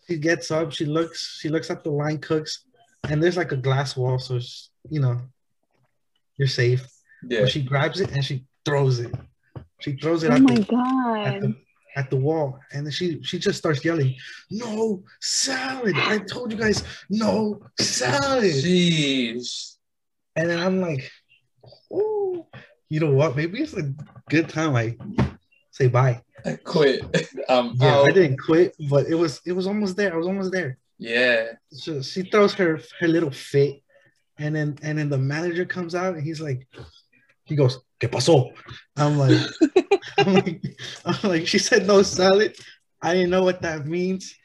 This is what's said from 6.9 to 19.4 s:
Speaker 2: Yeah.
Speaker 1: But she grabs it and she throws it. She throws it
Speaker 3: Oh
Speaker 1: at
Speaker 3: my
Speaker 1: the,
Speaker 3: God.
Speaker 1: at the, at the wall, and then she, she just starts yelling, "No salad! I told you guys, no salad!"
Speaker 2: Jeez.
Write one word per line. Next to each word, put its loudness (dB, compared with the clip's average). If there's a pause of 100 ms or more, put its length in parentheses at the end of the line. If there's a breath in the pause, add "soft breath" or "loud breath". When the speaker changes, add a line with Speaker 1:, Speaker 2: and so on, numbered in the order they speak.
Speaker 2:
Yeah. -2
Speaker 1:
But 2
she -4
grabs -2
it -2
and -2
she -6 (200)
throws 2
it. -8 (680)
She -6
throws -2
it 2
Speaker 3:
Oh 6
Speaker 1:
at 8
Speaker 3:
my 8
Speaker 1:
the, 2
Speaker 3:
God. 0
Speaker 1:
at -4
the, -2 (420)
at -4
the 0
wall, 0 (140)
and -6
then -8
she, -4
she -6
just -2
starts -2
yelling, 0 (360 loud breath)
"No -4 (180 soft breath)
salad! -2
I 0
told -8
you -8
guys, 0 (280 loud breath)
no 0 (200)
salad!" 0
Speaker 2:
Jeez. 0 (600)